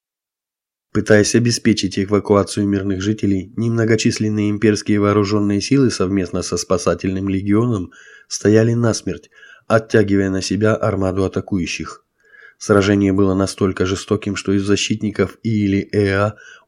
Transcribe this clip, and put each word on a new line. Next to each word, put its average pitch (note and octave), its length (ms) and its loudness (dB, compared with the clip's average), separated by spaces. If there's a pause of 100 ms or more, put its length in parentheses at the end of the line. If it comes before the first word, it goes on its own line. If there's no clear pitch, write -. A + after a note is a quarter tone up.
(920)
Пытаясь G#2+ 440 4
обеспечить A2+ 640 0
эвакуацию G2+ 680 0
мирных G2 340 -2
жителей, G2 560 -2
немногочисленные A2 920 0
имперские G#2 480 0
вооружённые G2+ 640 2
силы C3 300 2
совместно F#2+ 520 -2
со - 140 -6
спасательным F#2+ 720 -2
легионом G2+ 640 -2 (340)
стояли A2 480 2
насмерть, - 560 -4 (380)
оттягивая G2+ 640 2
на F#2+ 120 -4
себя G#2+ 320 0
армаду F#2+ 500 -2
атакующих. F2+ 800 -6 (540)
Сражение G2+ 540 4
было F#2+ 220 2
настолько F#2+ 520 -2
жестоким, G2 480 -4
что G2 180 -4
из G2 120 0
защитников G2+ 800 -2
Иили-Эа G2+ 880 0 (340)